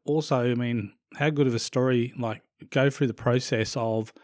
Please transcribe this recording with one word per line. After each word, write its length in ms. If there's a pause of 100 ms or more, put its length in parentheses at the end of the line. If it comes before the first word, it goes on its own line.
also, 460
I 40
mean, 380 (220)
how 160
good 160
of 80
a 40
story, 600
like, 240 (280)
go 200
through 160
the 80
process 600
of 360 (120)